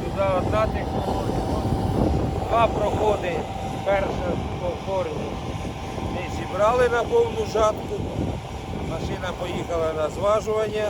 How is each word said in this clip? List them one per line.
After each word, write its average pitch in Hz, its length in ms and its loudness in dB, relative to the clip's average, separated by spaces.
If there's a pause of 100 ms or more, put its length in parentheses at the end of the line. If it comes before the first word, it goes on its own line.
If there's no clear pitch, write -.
туди 196 240 0 (100)
одна 214 300 2
технологія. 202 760 -2 (1040)
Два 226 180 6
проходи, 202 720 2 (460)
перша 190 440 0 (320)
повторні. 151 680 -2 (840)
Не - 220 -4
зібрали 240 540 4
на 233 140 2
повну 226 500 2
жатку. 214 420 2 (960)
Машина 160 380 -4 (100)
поїхала 175 540 -2
на 156 160 0
зважування. 214 800 0